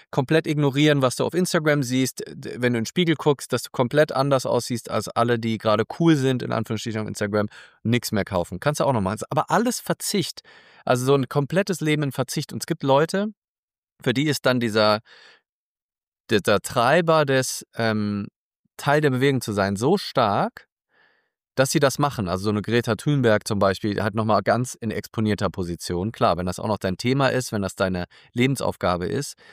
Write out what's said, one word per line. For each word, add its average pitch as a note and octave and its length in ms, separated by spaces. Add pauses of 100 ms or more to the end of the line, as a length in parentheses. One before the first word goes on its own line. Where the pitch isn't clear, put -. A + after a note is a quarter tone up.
(120)
komplett D#3+ 360
ignorieren, D3 540
was B2+ 140
du - 80
auf A2 100
Instagram D#3 480
siehst, B2+ 460
d-, - 280
wenn A#2+ 180
du A#2+ 60
in A2+ 40
den - 20
Spiegel E3 300
guckst, - 380
dass B2 100
du - 80
komplett C#3+ 400
anders C3+ 340
aussiehst A#2+ 460
als G#2+ 160
alle, A#2+ 320
die A2+ 180
gerade G#2+ 280 (120)
cool E3 200
sind, C3 260
in A#2+ 80
Anführungsstrichen A2 480
auf G#2+ 80
Instagram, G#2 400 (360)
nix A#2 280
mehr G2+ 140
kaufen. F2+ 340
Kannst D3+ 220
du - 20
auch C3+ 80
noch A#2+ 80
machen. G2 200 (100)
Aber D3 200
alles A3+ 300
Verzicht, - 640 (420)
also B2 220
so C#3 100
ein C3+ 140
komplettes D#3+ 500
Leben D3+ 240
in C#3 80
Verzicht. - 400
Und A#2 120
es - 40
gibt - 160
Leute, D#3 440 (760)
für B2+ 100
die C#3 140
ist C#3+ 180
dann B2+ 140
dieser, G#2+ 400 (1300)
dieser G#2 300
Treiber D#3 640
des, C3+ 400 (120)
ähm, G#2 500 (480)
Teil C#3+ 240
der D3+ 120
Bewegung C3 280
zu A2+ 140
sein, G2 240
so C#3 200
stark, B2+ 680 (880)
dass C3 160
sie D#3 100
das C#3 180
machen. B2+ 300
Also F#2 160
so G#2+ 60
eine G#2 100
Greta A2+ 340
Thunberg A#2+ 500
zum G#2 140
Beispiel G2 420
hat G2+ 140
nochmal G#2+ 280
ganz A#2 320
in A2 160
exponierter G#2 580
Position. F2 640
Klar, G2 240
wenn F2+ 80
das F2+ 120
auch G#2 120
noch G#2 80
dein F#2 180
Thema C3 380
ist, B2 180
wenn G#2+ 100
das F#2+ 140
deine F#2 300 (260)
Lebensaufgabe F#2+ 760
ist, A#2 260 (200)